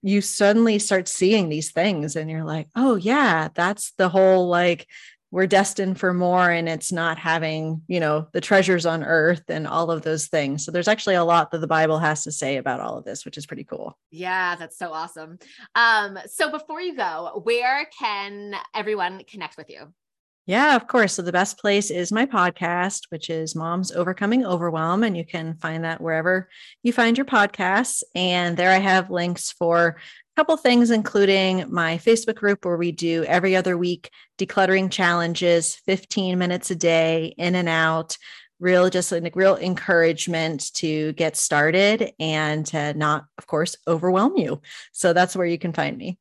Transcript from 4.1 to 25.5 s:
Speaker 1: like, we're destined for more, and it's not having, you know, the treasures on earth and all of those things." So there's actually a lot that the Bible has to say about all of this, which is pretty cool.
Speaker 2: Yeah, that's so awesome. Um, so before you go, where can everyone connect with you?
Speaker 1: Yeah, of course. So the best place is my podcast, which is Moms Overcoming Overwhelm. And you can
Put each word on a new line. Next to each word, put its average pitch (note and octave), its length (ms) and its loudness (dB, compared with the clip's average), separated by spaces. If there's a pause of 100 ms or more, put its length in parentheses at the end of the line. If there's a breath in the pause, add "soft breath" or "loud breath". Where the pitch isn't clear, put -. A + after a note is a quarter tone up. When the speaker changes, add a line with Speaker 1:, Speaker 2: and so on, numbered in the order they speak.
Speaker 1:
like, F3 380 2 (440 loud breath)
we're F#3 160 0
destined F#3+ 540 0
for F3+ 140 0
more, F3+ 360 2
and E3 200 -2
it's D#3+ 200 -6
not E3 280 -2
having, D#3+ 680 -4
you F3+ 140 -2
know, D#3 320 -2
the F3+ 80 -2
treasures F#3 460 4
on E3 180 -2
earth D#3+ 440 2
and D#3+ 180 -4
all E3 240 -2
of D#3+ 120 -4
those D#3 260 -4
things." D3 360 -2
So - 80 -10
there's F3 160 0
actually G#3 280 0
a F3 80 2
lot E3 260 2
that E3 80 -6
the D#3+ 80 -6
Bible D#3+ 320 2
has D3+ 260 0
to D#3 80 -10
say C#3 240 -4
about B2+ 240 -4
all A2+ 160 -8
of - 80 -14
this, - 220 -14
which - 100 -16
is D3 100 -14
pretty C#3 180 -14
cool. - 340 -14 (120)
Speaker 2:
Yeah, F3+ 460 -4
that's E3 220 -18
so F3 160 -10
awesome. E3 440 -12 (360 loud breath)
Um, G#3+ 520 2
so D4+ 240 -4
before D4+ 300 -10
you F4 160 -8
go, F3 480 -6
where B3 420 -2 (120)
can G3+ 560 -8 (200)
everyone G3 540 -4
connect F3+ 300 -16
with - 100 -20
you? C#3+ 240 -20 (540)
Speaker 1:
Yeah, C4 280 4
of - 140 0
course. A3 240 2
So F#3 100 -6
the F3 80 -4
best F3+ 280 0
place G3+ 340 0
is F3+ 180 -4
my A3+ 160 2
podcast, F3+ 840 0
which D#3+ 200 -10
is D#3+ 240 -4
Moms E3+ 380 -4
Overcoming G3+ 520 0
Overwhelm. F3 600 0
And G3+ 120 0
you E3+ 80 -6
can D#3+ 340 -8